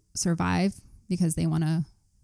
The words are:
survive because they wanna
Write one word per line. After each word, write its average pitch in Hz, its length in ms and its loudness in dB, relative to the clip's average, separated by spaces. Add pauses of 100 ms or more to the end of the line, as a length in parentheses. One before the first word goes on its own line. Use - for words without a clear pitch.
(140)
survive 180 680 0 (300)
because 170 260 2
they 165 120 0
wanna 160 380 0 (380)